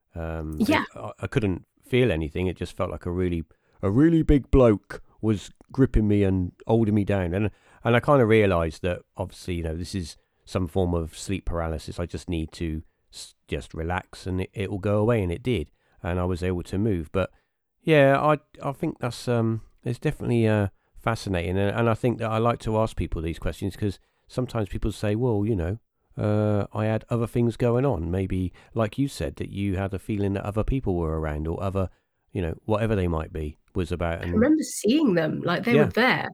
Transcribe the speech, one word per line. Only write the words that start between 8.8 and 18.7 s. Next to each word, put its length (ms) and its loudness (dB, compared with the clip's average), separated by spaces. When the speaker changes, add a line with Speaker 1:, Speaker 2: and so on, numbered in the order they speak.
Speaker 1:
that 200 -4
obviously, 400 -8
you 80 -4
know, 140 -4
this 180 -8
is 220 -6
some 220 -2
form 260 0
of 240 -4
sleep 280 -6
paralysis. 540 -4
I 80 -4
just 200 -10
need 260 -4
to 280 -6
s-, 220 -18
just 280 -8
relax 500 -6
and 160 -2
it, 120 -6
it 180 -6
will 80 -6
go 180 0
away. 240 2
And 100 -2
it 120 -6
did. 260 -2
And 160 -2
I 60 0
was 180 -2
able 200 -2
to 160 -6
move. 320 -2
But 180 -2
yeah, 360 6
I, 200 2
I 120 -4